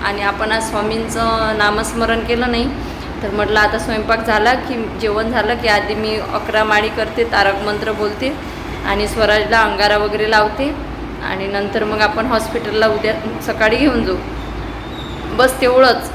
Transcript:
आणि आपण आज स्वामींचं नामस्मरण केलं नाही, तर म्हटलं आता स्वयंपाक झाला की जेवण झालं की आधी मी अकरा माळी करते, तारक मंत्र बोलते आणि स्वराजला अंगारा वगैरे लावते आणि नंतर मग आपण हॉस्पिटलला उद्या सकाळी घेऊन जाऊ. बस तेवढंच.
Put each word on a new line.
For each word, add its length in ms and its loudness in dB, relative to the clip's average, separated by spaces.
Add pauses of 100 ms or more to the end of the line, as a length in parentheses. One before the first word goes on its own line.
आणि 180 -2
आपण 300 0
आज 180 -2
स्वामींचं 880 0
नामस्मरण 640 0
केलं 300 0
नाही, 200 0 (520)
तर 80 -4
म्हटलं 300 2
आता 180 2
स्वयंपाक 480 0
झाला 280 4
की 460 -4
जेवण 300 0
झालं 240 0
की 140 -2
आधी 260 2
मी 220 -2
अकरा 480 0
माळी 240 2
करते, 360 -2
तारक 300 2 (120)
मंत्र 260 -2
बोलते 440 -2 (500)
आणि 220 0
स्वराजला 520 2
अंगारा 360 2
वगैरे 340 0
लावते 440 2 (500)
आणि 220 -4
नंतर 380 -2
मग 160 -2
आपण 260 2
हॉस्पिटलला 600 0
उद्या 560 -2
सकाळी 340 2
घेऊन 280 2
जाऊ. 120 -2 (1200)
बस 240 4
तेवढंच. 540 4